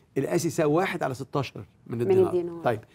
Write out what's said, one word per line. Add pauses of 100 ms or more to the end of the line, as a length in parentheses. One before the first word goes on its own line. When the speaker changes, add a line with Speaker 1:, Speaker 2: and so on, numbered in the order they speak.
(180)
Speaker 1:
الآس
يساوي
واحد
على
ستاشر (280)
من
Speaker 2:
من
Speaker 1:
الدينار.
Speaker 2:
الدينار.
Speaker 1:
طيب، (160)